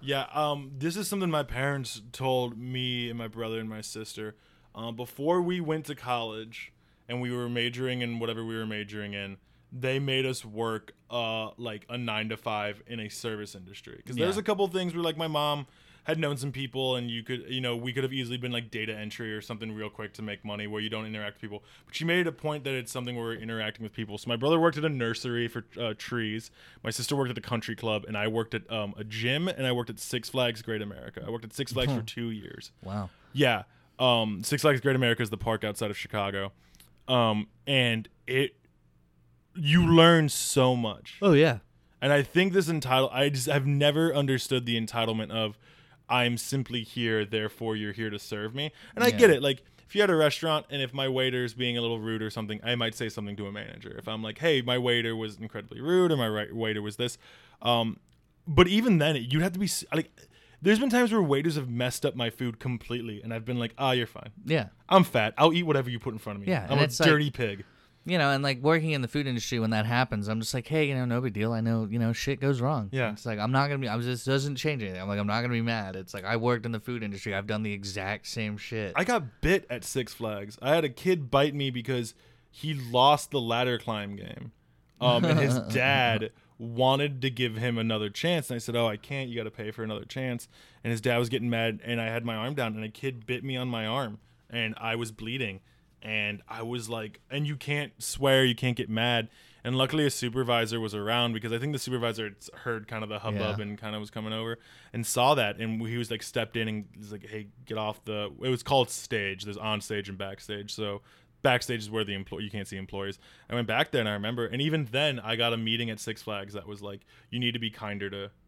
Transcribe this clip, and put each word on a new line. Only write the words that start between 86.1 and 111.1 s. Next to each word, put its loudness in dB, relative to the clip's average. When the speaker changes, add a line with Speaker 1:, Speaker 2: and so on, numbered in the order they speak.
Speaker 1:
wanted 2
to 2
give -2
him 0
another 0
chance. 0
And -4
I -6
said, -4
"Oh, 4
I -2
can't. -6
You -6
gotta -4
pay -8
for -8
another -6
chance." -6
And -2
his -2
dad 4
was 2
getting 0
mad, 0
and -2
I -2
had -2
my -4
arm -4
down, -2
and -8
a -6
kid -8
bit -4
me -4
on -4
my -4
arm. -2
And -4
I -2
was -4
bleeding. -6
And -2
I -10
was -6
like, -8
"And -2
you -4
can't -4
swear, 4
you 6
can't 0
get -6
mad." 2
And -2
luckily 4
a 2
supervisor 0
was -4
around, 0
because -4
I 0
think -4
the -2
supervisor -2
had -10
s-, -18
heard -6
kind -6
of -6
the -6
hubbub -2
Speaker 2:
Yeah. -4
Speaker 1:
and -8
kind -8
of -6
was -10
coming -6
over -4
and -4
saw 4
that. 0
And -2
he -2
was -4
like, -6
stepped -4
in 0
and -4
was -16
like, -14
"Hey, -12
get -6
off -4
the," -4
it -2
was 0
called 4
stage. -4
There's -8
on -2
stage -6
and -10
backstage. -10
So -6